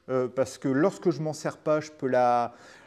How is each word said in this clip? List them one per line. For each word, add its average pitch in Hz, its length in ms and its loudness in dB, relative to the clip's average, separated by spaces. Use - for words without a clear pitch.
euh, 127 180 0
parce - 300 -2
que - 100 -4
lorsque 170 440 2
je 143 100 -4
m'en 156 100 -4
sers 147 240 -8
pas, 151 240 0
je 151 120 -12
peux - 160 -6
la, 123 460 2